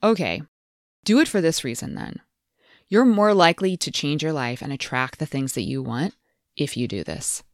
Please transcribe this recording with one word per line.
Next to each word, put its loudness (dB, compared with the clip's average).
Okay, 0
do 4
it 2
for 0
this 0
reason -8
then. -10
You're 6
more 6
likely 4
to -6
change -2
your -2
life -4
and -8
attract -4
the -4
things -4
that -2
you -4
want -4
if -4
you -2
do -6
this. -6